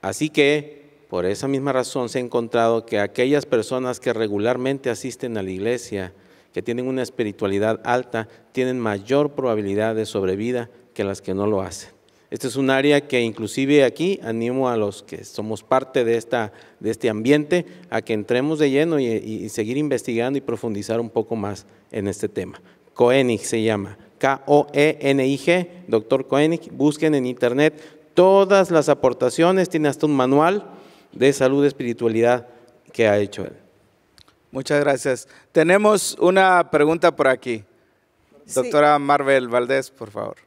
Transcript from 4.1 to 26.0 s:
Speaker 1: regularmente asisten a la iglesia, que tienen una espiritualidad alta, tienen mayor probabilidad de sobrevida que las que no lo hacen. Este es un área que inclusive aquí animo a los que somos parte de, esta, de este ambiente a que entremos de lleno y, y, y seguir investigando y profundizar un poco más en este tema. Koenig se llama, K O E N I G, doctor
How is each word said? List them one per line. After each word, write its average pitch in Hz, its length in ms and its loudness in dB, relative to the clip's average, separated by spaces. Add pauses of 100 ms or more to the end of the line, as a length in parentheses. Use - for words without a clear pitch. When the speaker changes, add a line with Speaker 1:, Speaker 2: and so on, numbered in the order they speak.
Speaker 1:
regularmente 120 800 -2
asisten 117 480 -8
a 95 60 -6
la 95 80 -8
iglesia, 98 600 -6 (400)
que - 80 -6
tienen 120 280 -6
una 131 160 -4
espiritualidad 107 800 -2
alta, 120 420 -4 (240)
tienen 127 300 -2
mayor 113 500 -2
probabilidad 110 640 -2
de 110 120 -4
sobrevida 110 640 -4 (220)
que 107 120 -6
las 98 180 -6
que 95 100 -8
no 101 140 -2
lo 101 160 -2
hacen. - 300 -14 (380)
Este 120 180 -8
es 113 80 -8
un 135 120 0
área 143 380 2
que 131 140 0
inclusive 131 640 0
aquí 165 400 -2
animo 120 440 -4
a 120 80 -2
los 101 280 -4
que - 180 -16
somos 110 400 -10
parte 131 420 0
de, 117 120 0
esta, 113 360 -4 (280)
de 107 100 -4
este 117 180 -2
ambiente 147 560 0 (260)
a 110 120 -4
que - 100 -6
entremos 123 460 -2
de 143 140 2
lleno 151 260 0
y, 131 80 0
y, 107 380 -6
y 110 60 -10
seguir 117 260 -4
investigando 135 600 -4
y 135 40 -2
profundizar 113 580 -6
un 117 120 -6
poco 113 260 -4
más 101 280 -8 (280)
en 101 160 -4
este 98 200 -6
tema. - 320 -10 (320)
Koenig 123 520 2
se 113 180 -4
llama, 104 340 -2 (220)
K 135 280 -2
O 147 260 4
E 147 280 2
N 139 240 2
I 135 140 0
G, 175 300 0 (180)
doctor 120 400 0